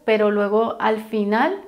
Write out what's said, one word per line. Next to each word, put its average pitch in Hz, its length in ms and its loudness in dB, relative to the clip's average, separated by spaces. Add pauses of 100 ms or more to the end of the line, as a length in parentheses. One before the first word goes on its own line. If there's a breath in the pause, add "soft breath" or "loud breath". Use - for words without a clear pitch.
pero 214 280 2
luego 208 480 0
al 220 180 0
final 220 560 -2 (140)